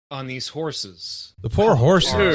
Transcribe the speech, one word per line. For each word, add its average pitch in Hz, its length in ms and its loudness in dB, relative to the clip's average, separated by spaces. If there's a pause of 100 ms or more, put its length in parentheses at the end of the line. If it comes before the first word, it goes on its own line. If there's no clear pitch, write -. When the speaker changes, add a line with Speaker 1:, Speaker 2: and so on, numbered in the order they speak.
(100)
Speaker 1:
on 135 160 -10
these 127 220 -10
horses 131 920 -10
Speaker 2:
The 117 60 -4
poor 202 260 4
horses. 156 400 4
Speaker 1:
are 196 200 2